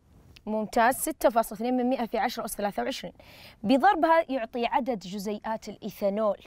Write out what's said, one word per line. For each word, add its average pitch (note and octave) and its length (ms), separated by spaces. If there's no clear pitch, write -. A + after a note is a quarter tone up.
ممتاز، A3 480
ستة - 360
فاصلة A3+ 260
اثنين B3 200
من B3 140
مائة B3 160
في A3 120
عشرة A3+ 260
أس - 100
ثلاثة G#3 280
وعشرين. A#3+ 300
بضربها D4+ 720
يعطي A#3+ 340
عدد B3 320
جزيئات G#3 720
الإيثانول، G3+ 800